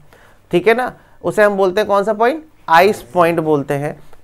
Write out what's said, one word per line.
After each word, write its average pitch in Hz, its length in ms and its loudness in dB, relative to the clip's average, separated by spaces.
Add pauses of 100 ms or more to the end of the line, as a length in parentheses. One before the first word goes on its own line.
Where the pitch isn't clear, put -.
(520)
ठीक 170 160 0
है 226 60 4
ना, 233 200 -4 (300)
उसे 180 200 0
हम 208 140 2
बोलते 196 240 0
हैं 208 60 -4
कौन 202 160 0
सा 214 100 -2
पॉइंट? 240 300 -2 (260)
आइस 185 320 4
पॉइंट 170 380 0
बोलते 156 340 -2
हैं। 147 300 -8 (200)